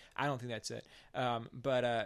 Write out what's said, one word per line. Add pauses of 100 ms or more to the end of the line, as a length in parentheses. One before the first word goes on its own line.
(140)
I
don't
think
that's
it. (300)
Um,
but,
uh,